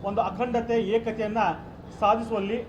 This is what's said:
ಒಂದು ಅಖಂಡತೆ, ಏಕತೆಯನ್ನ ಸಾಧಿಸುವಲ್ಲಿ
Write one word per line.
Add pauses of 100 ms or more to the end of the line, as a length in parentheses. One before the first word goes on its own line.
ಒಂದು
ಅಖಂಡತೆ,
ಏಕತೆಯನ್ನ (640)
ಸಾಧಿಸುವಲ್ಲಿ (100)